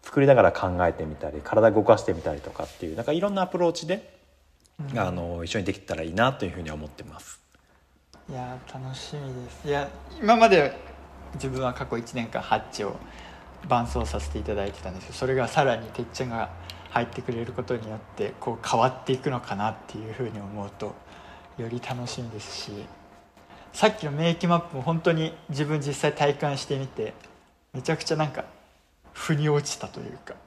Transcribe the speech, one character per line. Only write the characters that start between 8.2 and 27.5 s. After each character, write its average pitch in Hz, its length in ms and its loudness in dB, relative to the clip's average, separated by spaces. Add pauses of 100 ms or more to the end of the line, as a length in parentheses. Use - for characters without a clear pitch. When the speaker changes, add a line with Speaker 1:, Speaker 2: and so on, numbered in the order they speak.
Speaker 2:
い - 20 -10
や 127 320 -8
ー、 - 80 -18
楽 131 220 -8
し - 220 -10
み 135 160 -8 (100)
で 123 80 -14
す。 - 160 -12
い 143 40 0
や、 143 180 0 (320)
今 226 160 8
ま 226 100 10
で 156 260 8 (600)
自 135 160 -4
分 131 140 -2
は 123 100 0
過 135 120 -6
去 117 120 -2
一 117 160 -6
年 120 140 -2
間 113 140 -4
ハ - 160 2
ッ - 140 -2
チ 104 140 -4
を - 100 -4 (720)
伴 117 180 4
走 117 240 -2
さ - 120 -4
せ - 80 -8
て - 100 -6
い 101 40 -6
た 104 120 -2
だ 98 100 -2
い 101 60 -4
て - 100 -14
た - 80 -8
ん 90 60 -10
で 92 60 -10
す - 60 -16
け - 40 -14
ど、 - 80 -12
そ 131 80 0
れ 131 80 2
が 123 140 0
さ 147 160 4
ら 123 100 4
に 110 140 -8
て - 140 -6
っ - 100 -4
ち 135 100 -4
ゃ 127 40 -4
ん - 20 -6
が 113 200 -4 (420)
入 120 120 2
っ 120 40 -2
て - 140 -10
く 123 120 -4
れ 117 100 -4
る 110 80 -8
こ 123 120 -6
と 120 120 -2
に 110 140 -6
よ 107 80 -8
っ - 20 -10 (160)
て、 101 240 -4
こ 113 240 -4
う - 20 -8
変 117 140 2
わ 120 80 6
っ - 160 -2
て - 80 -2
い 127 60 2
く - 140 -2
の 123 100 -4
か 101 160 -6
な 107 140 0
っ 110 40 -8 (100)
て - 120 -12
い 110 120 -10
う 110 40 -10
ふ 131 100 -6
う 113 60 -4
に 104 100 -8
思 101 260 -8
う 98 40 -10
と、 101 260 -8 (640)
よ 117 100 -6
り 120 180 -6
楽 123 220 -6
し 127 140 -8
み 120 80 -8
で 107 100 -10
す - 160 -12
し、 - 160 -10 (1000)
さ - 140 6
っ 208 100 4
き - 80 -8
の 147 80 -2
免 165 220 2
疫 175 120 0
マ 170 100 6
ッ - 40 6
プ - 160 -10
も 127 40 -6
本 165 200 0
当 175 100 6
に 160 220 0 (160)
自 147 160 -2
分 151 160 0
実 139 120 -2
際 147 200 2
体 143 220 4
感 143 220 -2
し - 80 -8
て 139 120 -2
み 135 100 -4
て、 107 260 -6 (600)